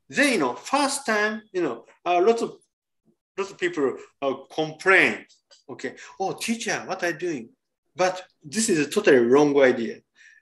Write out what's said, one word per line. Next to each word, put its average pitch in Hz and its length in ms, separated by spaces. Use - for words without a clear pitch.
they, 254 220
you 220 60
know, 127 160
first - 520
time, 220 360
you 185 100
know, 131 220
uh, 175 160
lots 226 220
of, 196 140
lots 196 140
of - 60
people, 151 380
uh, 135 140
complain. 156 720
Okay, 123 240
"Oh, 190 140
teacher, 202 540
what 175 180
are 175 60
you 156 80
doing?" 160 300
But 185 320
this 196 260
is 170 120
a 143 100
totally 190 280
wrong 139 420
idea. 117 400